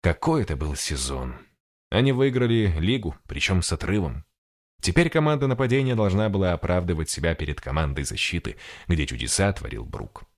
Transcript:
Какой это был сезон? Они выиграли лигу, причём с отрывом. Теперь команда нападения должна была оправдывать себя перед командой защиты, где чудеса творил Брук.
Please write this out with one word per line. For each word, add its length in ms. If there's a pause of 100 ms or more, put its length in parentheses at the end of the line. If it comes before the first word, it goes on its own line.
Какой 400
это 140
был 180
сезон? 600 (520)
Они 220
выиграли 720
лигу, 340 (140)
причём 340
с 100
отрывом. 520 (580)
Теперь 260
команда 380
нападения 480
должна 340
была 240
оправдывать 580
себя 260
перед 240
командой 420
защиты, 540 (320)
где 180
чудеса 460
творил 320
Брук. 400 (140)